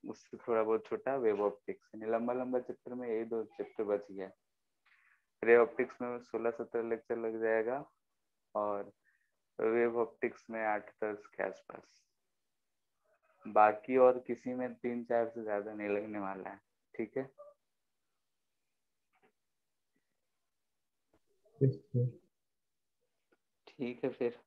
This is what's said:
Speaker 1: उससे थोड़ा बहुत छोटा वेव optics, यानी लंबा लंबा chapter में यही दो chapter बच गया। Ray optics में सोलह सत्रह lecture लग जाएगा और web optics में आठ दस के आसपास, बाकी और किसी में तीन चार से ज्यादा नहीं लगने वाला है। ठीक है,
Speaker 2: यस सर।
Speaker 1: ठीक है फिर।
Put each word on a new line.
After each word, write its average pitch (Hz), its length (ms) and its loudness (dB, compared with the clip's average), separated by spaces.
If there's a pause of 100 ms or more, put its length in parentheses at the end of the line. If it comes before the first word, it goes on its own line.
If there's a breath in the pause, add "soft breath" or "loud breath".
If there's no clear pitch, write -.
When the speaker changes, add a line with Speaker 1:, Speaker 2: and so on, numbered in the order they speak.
Speaker 1:
उससे - 300 -14
थोड़ा 113 240 2
बहुत 110 240 0
छोटा 127 300 -4
वेव 107 280 2
optics, - 500 -4
यानी 110 180 -6
लंबा 120 200 0
लंबा 127 280 -2
chapter 123 340 -12
में 123 140 -8
यही 113 160 -2
दो 113 220 -4
chapter - 380 -8
बच 101 260 0
गया। 95 200 -10 (1120 soft breath)
Ray 117 140 10
optics 120 460 2
में 123 180 -6
सोलह 117 300 -4
सत्रह 117 380 -6
lecture 113 300 -4
लग 113 240 -4
जाएगा 113 420 0 (680)
और 101 380 -4 (680)
web 117 420 2
optics - 500 -4
में 113 140 -4
आठ 107 260 -2 (140)
दस 107 220 -6
के - 160 -8
आसपास, - 600 -12 (1400)
बाकी 107 500 4
और 127 300 8
किसी 123 280 -6
में 127 200 -4
तीन 120 300 -4
चार 117 240 0
से 117 160 -10
ज्यादा 104 300 -4
नहीं 104 140 -6
लगने 104 300 -2
वाला 95 320 -8
है। 98 80 -16 (360)
ठीक 110 220 -6
है, 135 140 -6 (4000)
Speaker 2:
यस 135 160 4
सर। 123 300 -2 (1600)
Speaker 1:
ठीक 123 380 -8
है 131 60 0
फिर। 120 360 -2